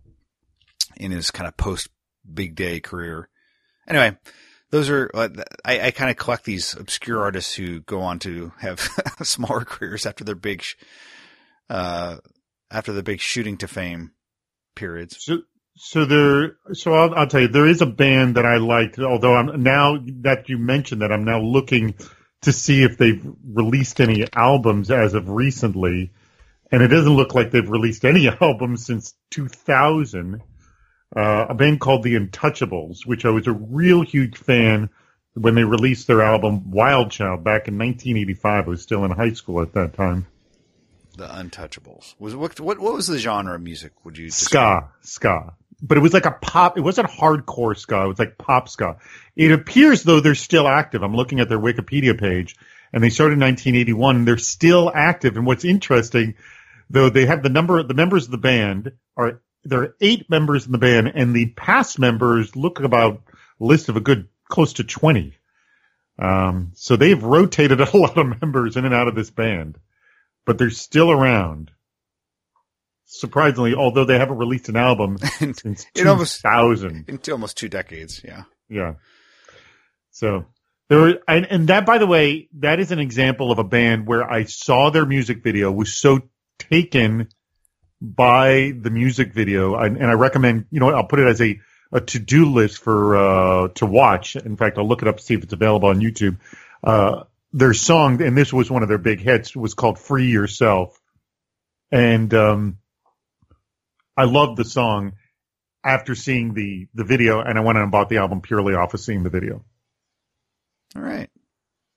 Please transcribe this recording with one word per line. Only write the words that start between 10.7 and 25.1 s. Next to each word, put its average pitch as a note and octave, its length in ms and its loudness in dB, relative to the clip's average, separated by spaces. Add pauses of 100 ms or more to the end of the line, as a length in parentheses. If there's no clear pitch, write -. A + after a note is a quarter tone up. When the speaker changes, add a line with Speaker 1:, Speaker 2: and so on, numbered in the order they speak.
Speaker 1:
uh, F2 460 -8 (520)
after A2 240 -10
the G2+ 80 -8
big F#2+ 180 -10
shooting G#2+ 380 -8
to F#2+ 100 -12
fame F2 440 -12 (640)
periods. F2 480 -14
Speaker 2:
So, E3+ 160 -6 (360)
so - 300 -4
there, C#3+ 520 2 (160)
so E3+ 200 -4
I'll, E3 220 4
I'll D3+ 120 2
tell C3 140 2
you, B2 60 4
there C#3+ 180 4
is E3 160 4
a D#3 60 4
band C3 480 2
that A#2+ 100 4
I A#2 120 4
liked, A2+ 420 0
although B2 360 2
I'm, C3+ 280 0
now C#3+ 340 4 (240)
that C3 280 0
you B2+ 100 -6
mentioned B2+ 420 -2
that, G#2 100 -2
I'm G#2+ 120 -2
now A2+ 180 -2
looking A#2 540 0 (460)
to C#3 120 2
see C#3 300 2
if B2 160 2
they've A2+ 260 2 (180)
released A#2 560 -2
any A2 340 2
albums A2+ 580 2
as A2 240 2